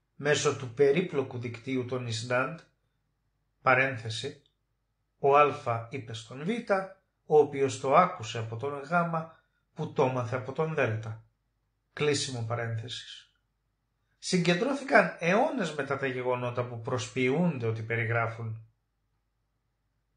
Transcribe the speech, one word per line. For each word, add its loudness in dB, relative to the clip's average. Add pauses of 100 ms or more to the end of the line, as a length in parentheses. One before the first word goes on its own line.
(160)
μέσω 2
του -10
περίπλοκου 4
δικτύου -4
των -4
Ισνάντ, -2 (1000)
παρένθεση, 0 (800)
ο 6
Α 2
είπε -10
στον -12
Β, -4 (760)
ο 6
οποίος 4
το 2
άκουσε 4
από -6
τον -6
Γ, -8 (840)
που -8
το 4
έμαθε 0
από -6
τον -2
Δ. -2 (1120)
Κλείσιμο -2
παρένθεσης. -8 (920)
Συγκεντρώθηκαν 0
αιώνες 0
μετά -4
τα -4
γεγονότα -2
που -10
προσποιούνται 0
ότι -2
περιγράφουν. -4 (1500)